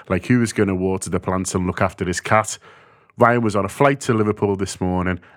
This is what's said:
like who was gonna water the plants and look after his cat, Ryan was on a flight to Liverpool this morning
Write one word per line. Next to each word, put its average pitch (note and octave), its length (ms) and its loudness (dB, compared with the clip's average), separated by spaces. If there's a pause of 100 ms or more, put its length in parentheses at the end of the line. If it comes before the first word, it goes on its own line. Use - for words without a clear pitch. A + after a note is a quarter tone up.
like F#2 200 -2
who B2 120 4
was A2+ 140 0
gonna G2 200 0
water F#2 360 -2
the F2 100 -2
plants F#2 340 -4
and F#2 140 0
look F#2 140 -2
after F#2+ 240 -2
his F2 160 -4
cat, - 360 0 (600)
Ryan A#2+ 240 6
was G#2+ 160 0
on G2 80 0
a G2 40 -6
flight C#3+ 320 2
to B2 120 0
Liverpool G#2 420 0
this F#2+ 240 -6
morning F2+ 400 -2 (180)